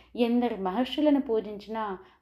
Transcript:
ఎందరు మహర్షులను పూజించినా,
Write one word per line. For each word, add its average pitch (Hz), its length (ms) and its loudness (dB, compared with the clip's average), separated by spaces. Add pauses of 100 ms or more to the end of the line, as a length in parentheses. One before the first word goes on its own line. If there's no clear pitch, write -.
(160)
ఎందరు 240 400 2
మహర్షులను 254 640 2
పూజించినా, 214 800 -4 (240)